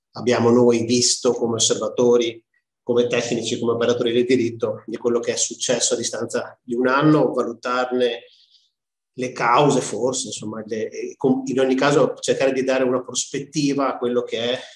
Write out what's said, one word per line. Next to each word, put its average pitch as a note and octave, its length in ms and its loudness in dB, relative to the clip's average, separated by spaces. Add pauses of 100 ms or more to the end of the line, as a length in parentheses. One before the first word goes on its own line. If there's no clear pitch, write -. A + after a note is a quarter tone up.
(120)
abbiamo A#2 380 2
noi A#2+ 340 4
visto A#2+ 480 0
come A2+ 220 -2
osservatori, A#2 840 0 (420)
come A#2+ 260 2
tecnici, A#2 500 -2
come A#2 140 0
operatori A#2 400 0
del B2 120 2
diritto, A2+ 600 0
di A2 100 -8
quello A#2+ 220 0
che A#2+ 140 -2
è - 40 -6
successo - 580 -2
a - 20 2
distanza A#2 640 -6
di A#2+ 120 -8
un B2+ 120 0
anno, C#3+ 460 4
valutarne B2 920 -2 (880)
le B2 180 -6
cause B2+ 480 4
forse, B2 480 -4
insomma, G#2+ 360 -10
le, G#2+ 240 -6
e A2+ 280 -10
com-, C3 300 0
in C3 140 -2
ogni C3 140 2
caso C#3 460 2
cercare C3 320 0
di B2+ 120 -2
dare C3 200 0
una B2 180 0
prospettiva C#3 880 -2
a A#2+ 100 -6
quello B2 240 0
che A#2+ 300 -4
è B2+ 60 -4 (180)